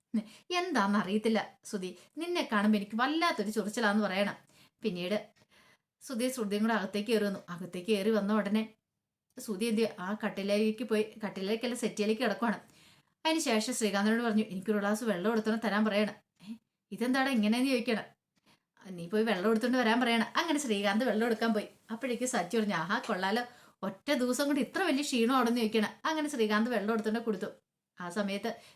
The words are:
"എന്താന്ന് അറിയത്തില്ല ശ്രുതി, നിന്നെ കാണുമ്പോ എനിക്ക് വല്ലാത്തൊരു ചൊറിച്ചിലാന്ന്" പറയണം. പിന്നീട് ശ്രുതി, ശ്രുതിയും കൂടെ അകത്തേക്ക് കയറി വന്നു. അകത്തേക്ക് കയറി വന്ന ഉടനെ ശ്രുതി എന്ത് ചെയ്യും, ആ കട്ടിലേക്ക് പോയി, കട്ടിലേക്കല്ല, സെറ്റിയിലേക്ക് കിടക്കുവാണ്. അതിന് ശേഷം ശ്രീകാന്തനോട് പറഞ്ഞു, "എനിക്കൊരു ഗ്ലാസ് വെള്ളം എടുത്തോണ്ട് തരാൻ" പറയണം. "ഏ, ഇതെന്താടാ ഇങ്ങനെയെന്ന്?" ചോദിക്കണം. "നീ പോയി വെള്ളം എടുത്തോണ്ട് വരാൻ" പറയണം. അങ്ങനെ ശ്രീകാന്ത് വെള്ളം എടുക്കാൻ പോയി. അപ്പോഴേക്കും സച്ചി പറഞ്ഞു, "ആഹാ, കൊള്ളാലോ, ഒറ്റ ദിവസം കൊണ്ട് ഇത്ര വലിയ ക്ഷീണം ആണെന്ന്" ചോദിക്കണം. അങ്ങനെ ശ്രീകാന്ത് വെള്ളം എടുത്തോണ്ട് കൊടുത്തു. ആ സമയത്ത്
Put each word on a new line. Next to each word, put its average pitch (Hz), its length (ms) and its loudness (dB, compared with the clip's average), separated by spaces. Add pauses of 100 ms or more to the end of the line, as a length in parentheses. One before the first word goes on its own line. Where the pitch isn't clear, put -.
(580)
"എന്താന്ന് 240 420 2
അറിയത്തില്ല 214 400 2 (260)
ശ്രുതി, 185 240 -6 (280)
നിന്നെ 339 260 -2
കാണുമ്പോ 214 340 2
എനിക്ക് 202 200 -4
വല്ലാത്തൊരു 285 540 0
ചൊറിച്ചിലാന്ന്" 214 520 0
പറയണം. 190 320 0 (480)
പിന്നീട് 180 340 -2 (840)
ശ്രുതി, 247 260 -2
ശ്രുതിയും 208 340 -2
കൂടെ 226 100 4
അകത്തേക്ക് 202 380 -2
കയറി 208 140 4
വന്നു. 196 240 -4
അകത്തേക്ക് 175 420 -6
കയറി 208 200 2
വന്ന 208 220 2
ഉടനെ 214 300 2 (760)
ശ്രുതി 220 280 -4
എന്ത് 226 160 0
ചെയ്യും, 214 180 0
ആ 180 160 -6
കട്ടിലേക്ക് 208 680 0
പോയി, 214 220 0 (120)
കട്ടിലേക്കല്ല, 220 580 -4
സെറ്റിയിലേക്ക് 220 460 -2
കിടക്കുവാണ്. 214 360 0 (680)
അതിന് 320 160 2
ശേഷം 240 320 0
ശ്രീകാന്തനോട് 214 500 2
പറഞ്ഞു, 214 260 2
"എനിക്കൊരു 196 300 -2
ഗ്ലാസ് 208 240 0
വെള്ളം 202 280 0
എടുത്തോണ്ട് 220 320 0
തരാൻ" 208 220 2
പറയണം. 202 300 2 (220)
"ഏ, 202 160 -14 (380)
ഇതെന്താടാ 262 400 0
ഇങ്ങനെയെന്ന്?" 240 400 2
ചോദിക്കണം. 233 340 0 (760)
"നീ 175 260 -12
പോയി 214 160 2
വെള്ളം 208 260 0
എടുത്തോണ്ട് 240 280 2
വരാൻ" 233 220 4
പറയണം. 233 360 2
അങ്ങനെ 320 240 2
ശ്രീകാന്ത് 208 460 0
വെള്ളം 214 200 2
എടുക്കാൻ 226 280 0
പോയി. 208 140 -2 (220)
അപ്പോഴേക്കും 240 400 -4
സച്ചി 208 280 -2
പറഞ്ഞു, 208 180 0
"ആഹാ, 170 240 -2
കൊള്ളാലോ, 202 440 -2 (400)
ഒറ്റ 196 300 -6
ദിവസം 247 320 0
കൊണ്ട് 285 160 2
ഇത്ര 339 220 -2
വലിയ 294 200 2
ക്ഷീണം 247 320 2
ആണെന്ന്" 240 260 4
ചോദിക്കണം. 214 300 2 (140)
അങ്ങനെ 311 240 0
ശ്രീകാന്ത് 226 420 2
വെള്ളം 214 220 0
എടുത്തോണ്ട് 220 260 0
കൊടുത്തു. 214 300 -4 (480)
ആ 180 120 -10
സമയത്ത് 202 400 -2 (260)